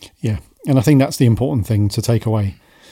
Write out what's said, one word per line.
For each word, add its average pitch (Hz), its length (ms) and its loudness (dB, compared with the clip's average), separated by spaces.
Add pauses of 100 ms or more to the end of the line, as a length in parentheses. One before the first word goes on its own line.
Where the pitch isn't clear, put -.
(200)
Yeah, 107 180 -4 (280)
and 131 140 2
I - 20 4
think 143 180 4
that's - 180 0
the 135 80 2
important 117 420 0
thing 104 220 0
to 110 120 -4
take 113 240 -2
away 107 300 -2 (360)